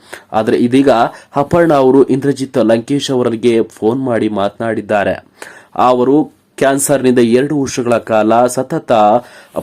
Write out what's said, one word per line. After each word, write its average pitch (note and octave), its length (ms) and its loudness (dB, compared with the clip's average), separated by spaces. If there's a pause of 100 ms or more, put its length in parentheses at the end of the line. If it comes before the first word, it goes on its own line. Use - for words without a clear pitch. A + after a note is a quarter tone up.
(340)
ಆದ್ರೆ A2 240 0
ಇದೀಗ C3 320 2 (460)
ಅಪರ್ಣ D#3+ 380 0
ಅವರು C3+ 300 4
ಇಂದ್ರಜಿತ್ C3 540 -2
ಲಂಕೇಶ್ A#2+ 540 -2
ಅವರಿಗೆ A#2 520 0
ಫೋನ್ A#2+ 400 -4
ಮಾಡಿ A2 260 -2
ಮಾತನಾಡಿದ್ದಾರೆ. G#2 960 -4 (500)
ಅವರು B2+ 640 0 (180)
ಕ್ಯಾನ್ಸರ್ನಿಂದ C3+ 600 0
ಎರಡು C3 420 0
ವರ್ಷಗಳ A#2+ 360 -4
ಕಾಲ A2 500 2
ಸತತ C3 440 -6 (720)